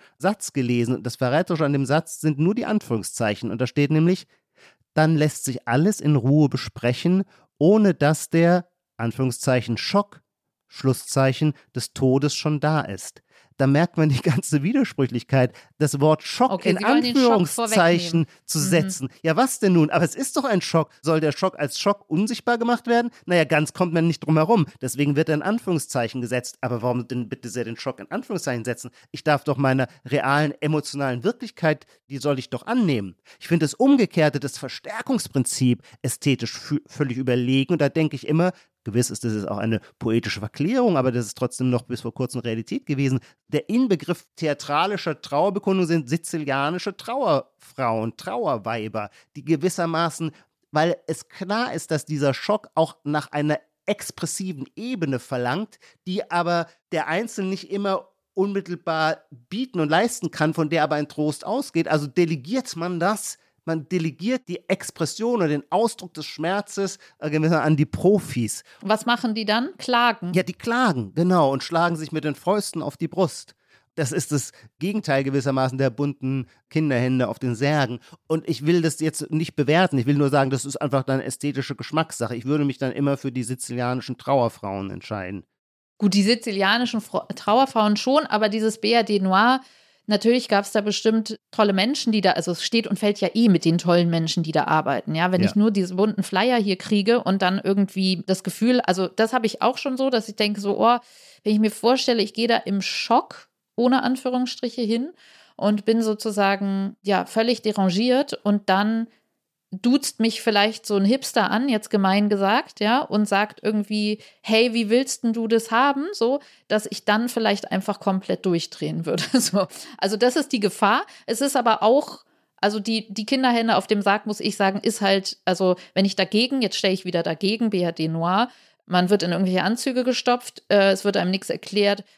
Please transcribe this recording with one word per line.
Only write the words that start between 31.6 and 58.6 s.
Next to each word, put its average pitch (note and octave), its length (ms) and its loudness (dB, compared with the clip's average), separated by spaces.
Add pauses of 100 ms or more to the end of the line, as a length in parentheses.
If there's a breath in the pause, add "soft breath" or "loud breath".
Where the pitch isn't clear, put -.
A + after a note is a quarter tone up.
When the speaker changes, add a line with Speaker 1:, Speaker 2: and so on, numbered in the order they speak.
Speaker 1:
die C#3 80 -10
soll B2+ 220 -2
ich B2 100 -10
doch - 160 -8
annehmen. C#3+ 500 0 (240 soft breath)
Ich - 80 -18
finde D#3+ 180 2
das C#3+ 80 -4
Umgekehrte, G#3+ 680 4
das C3+ 180 -6
Verstärkungsprinzip C#3 1200 -2 (200 soft breath)
ästhetisch - 560 -2
fü-, - 300 -4
völlig B2+ 300 -4
überlegen. C3 560 0
Und D#3 80 0
da C#3+ 80 4
denke D#3 260 0
ich - 120 -10
immer, E3+ 240 2 (340 soft breath)
gewiss A#2 240 0
ist - 140 -8
das A2+ 100 -2
jetzt G#2 140 -4
auch G2+ 100 -4
eine A2 240 -2 (180 loud breath)
poetische A2 400 -2
Verklärung, G3 580 0
aber B2+ 140 2
das A#2+ 140 -4
ist - 120 -14
trotzdem B2+ 320 -2
noch B2 140 0
bis - 180 -8
vor A#2 120 -8
kurzem B2+ 280 -6
Realität A2+ 440 -6
gewesen. C3+ 340 0 (300 soft breath)
Der - 200 -4
Inbegriff G3+ 560 0 (120)
theatralischer D#3+ 840 -4
Trauerbekundung F#3+ 640 0
sind D#3 240 -2
sizilianische D#3 840 -4
Trauerfrauen, C3+ 1200 -4
Trauerweiber, A2+ 920 -6 (260 soft breath)
die C#3+ 80 -16
gewissermaßen, E3 880 -2 (400 soft breath)
weil E3 240 0 (120)
es - 200 -8
klar G#3 460 -6
ist, - 180 -10
dass D3+ 140 -2
dieser C#3 280 0
Schock - 400 -4
auch D#3+ 300 0
nach D3 280 -4
einer D3 280 -2 (260)
expressiven F3+ 800 -6 (100)
Ebene F3 440 -4
verlangt, B2+ 580 -6 (300 soft breath)
die F#3 240 -6
aber E3+ 360 0 (240 soft breath)
der D#3+ 160 -2
Einzelne F#3+ 420 -4
nicht F#3+ 220 -8
immer G3 360 -4 (260)
unmittelbar E3+ 920 -2 (240)